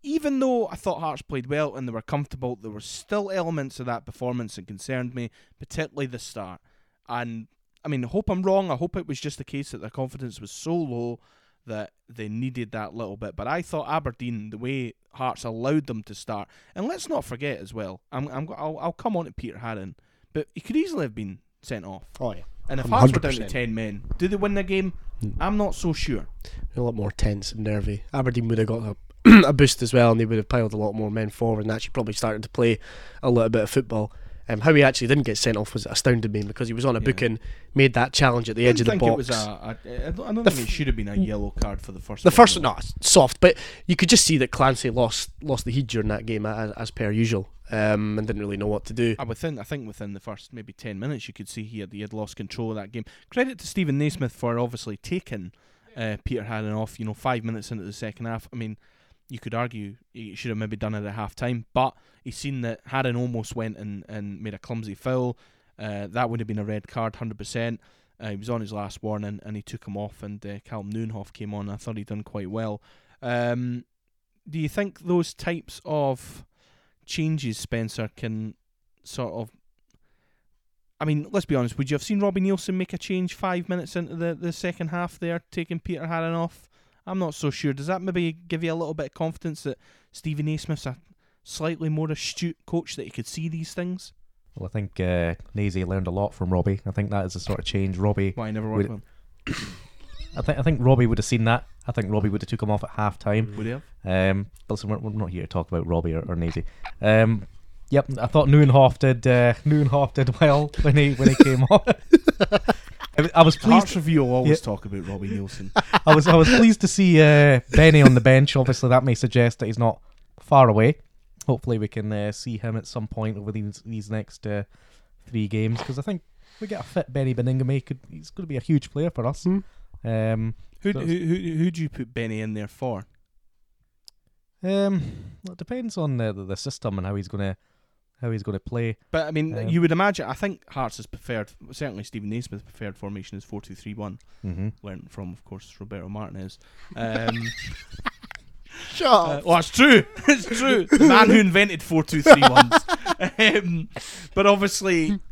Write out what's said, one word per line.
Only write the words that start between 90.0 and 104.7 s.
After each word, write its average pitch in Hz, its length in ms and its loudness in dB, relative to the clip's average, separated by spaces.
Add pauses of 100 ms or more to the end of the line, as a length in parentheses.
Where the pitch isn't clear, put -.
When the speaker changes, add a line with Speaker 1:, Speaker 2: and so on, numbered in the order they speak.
Speaker 1:
Stephen 147 340 -6
Naismith's 156 400 -4
a 131 120 -8 (460)
slightly 160 460 -6
more 156 220 -2
astute - 460 -6 (100)
coach, - 300 -6
that 135 80 -10
he 92 40 -14
could - 180 -10
see 165 220 -8
these 160 240 -10
things? 180 400 -8 (420)
Speaker 3:
Well, 92 120 -10
I - 60 -10
think, 101 260 -6
uh, 87 360 0 (180)
Nazy 95 320 -2
learned 92 220 -2
a 87 40 -4
lot 98 220 -2
from 90 180 -4
Robbie. 98 340 2
I 98 60 -4
think 101 200 -2
that 101 140 -2
is 92 80 -8
the 98 60 -10
sort - 200 -8
of - 60 -10
change 95 320 -2
Robbie 98 380 0
Speaker 1:
Why, 110 140 -6
I - 20 -6
never 107 180 -6
worked 104 200 0
Speaker 3:
would 107 120 -10 (460)
Speaker 1:
with - 100 -4
him. - 100 -10 (280)
Speaker 3:
<coughs> - 420 -14
I - 40 -4
thi-, 151 160 0
I 139 60 -4
think 139 180 2
Robbie 123 260 6
would 110 100 0
have 104 80 -2
seen 113 200 0
that. 117 200 0 (220)
I 123 60 -6
think 101 180 -4
Robbie 107 180 0
would 101 120 -2
have - 80 -10
took 113 120 -6
him 104 100 -2
off 104 120 -2
at - 80 -12
half 104 260 -4
time. 104 380 -2
Speaker 1:
Would 107 100 -8
he 113 60 -6
have? 135 100 -10 (220)
Speaker 3:
Um, 95 440 0 (200)
but 107 60 -2